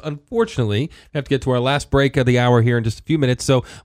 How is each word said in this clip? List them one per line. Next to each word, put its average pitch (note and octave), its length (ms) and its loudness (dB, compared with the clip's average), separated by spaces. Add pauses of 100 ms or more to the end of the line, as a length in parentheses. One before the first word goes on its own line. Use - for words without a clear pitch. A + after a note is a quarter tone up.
Unfortunately, D3 880 -4 (200)
we - 60 -8
have C#3 80 -4
to - 40 -16
get C3+ 120 0
to - 80 -2
our B2 100 0
last C3+ 300 -2
break C#3 280 2
of B2+ 100 2
the B2 100 4
hour B2 240 4
here A#2+ 160 2
in A#2 60 -2
just A2 160 -4
a - 40 -20
few D#3+ 140 -2
minutes. B2 260 0
So C3 180 2
I - 240 -18